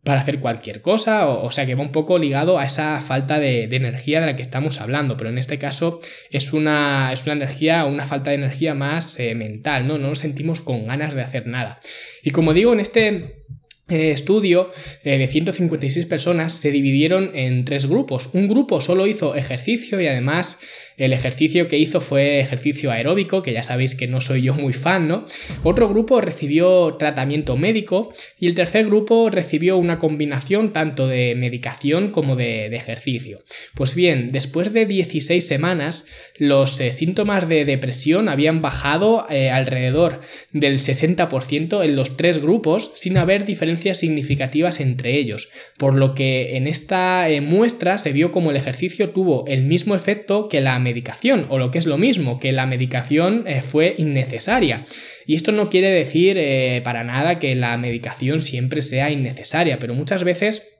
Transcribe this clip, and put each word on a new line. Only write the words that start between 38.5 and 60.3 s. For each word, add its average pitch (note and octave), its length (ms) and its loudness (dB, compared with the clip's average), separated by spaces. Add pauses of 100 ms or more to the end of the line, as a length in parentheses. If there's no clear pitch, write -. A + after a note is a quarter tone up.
bajado, E3 720 0
eh, C3+ 180 2
alrededor C3 720 0 (300)
del C#3 280 2
sesenta D#3+ 480 2
por C3+ 160 -2
ciento E3 400 -2
en D3+ 120 2
los C3 200 -2
tres E3 240 2
grupos, E3+ 540 2
sin F#3 240 0
haber F#3+ 280 2
diferencias F3 520 -2
significativas D3 840 0
entre B2+ 380 0
ellos, A2 320 -4 (300)
por C#3 160 4
lo C3+ 180 4
que C3 420 0
en C3 120 0
esta, F#3 640 0
eh, C#3+ 100 2
muestra F#3 560 2
se D3 160 -2
vio D#3+ 180 4
como E3 200 2
el C#3+ 60 0
ejercicio F3 520 -2
tuvo F3 380 0
el C3 160 2
mismo C#3+ 320 2
efecto G#3 520 0
que D3+ 140 0
la C3 220 2
medicación, C3+ 680 0
o C3+ 80 0
lo B2+ 140 0
que E3+ 80 -2
es E3 60 -2
lo D3 120 0
mismo, E3+ 420 2
que C3+ 120 -2
la C3 140 0
medicación, C3 840 0
eh, C3+ 140 -2
fue D#3 360 2
innecesaria. C3+ 880 0 (400)
Y D#3 100 2
esto E3 180 0
no G#3 160 2
quiere F#3+ 200 4
decir, F3 480 4
eh, C3 460 0
para A#2+ 200 -4
nada C#3+ 360 0
que C3+ 160 0
la B2 220 0
medicación B2 640 -4
siempre B2+ 400 -2
sea C3+ 280 0
innecesaria, C#3 680 -2
pero A#2+ 160 -6
muchas F3 300 -2
veces G#3 420 0 (120)